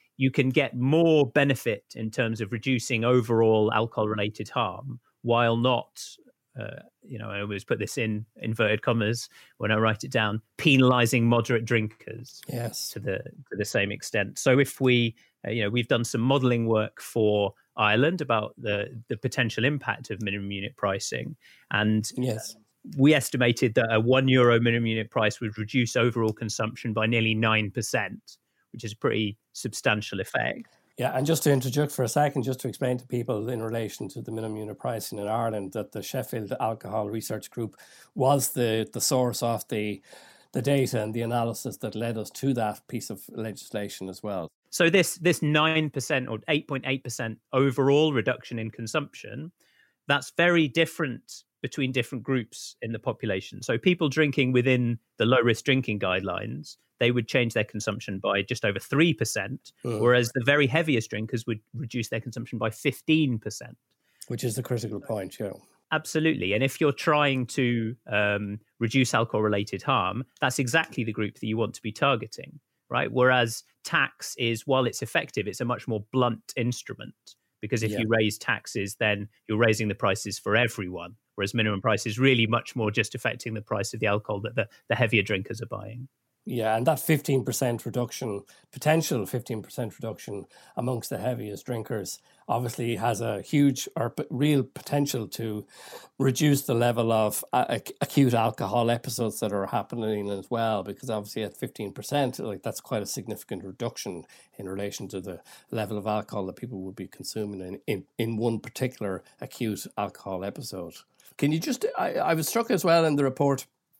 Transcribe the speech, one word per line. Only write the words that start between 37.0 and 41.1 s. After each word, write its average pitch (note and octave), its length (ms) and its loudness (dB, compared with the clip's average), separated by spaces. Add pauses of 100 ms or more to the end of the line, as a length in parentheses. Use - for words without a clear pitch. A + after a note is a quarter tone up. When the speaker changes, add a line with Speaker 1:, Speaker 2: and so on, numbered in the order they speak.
Speaker 2:
Research A2 400 -6
Group A2+ 260 -6 (380)
was C3+ 360 4
the, A2 420 2
the A2 80 -6
source B2+ 420 0
of A#2 260 0
the, G#2 320 -4 (520)
the C3 100 -2
data C3 400 2
and G#2+ 100 -4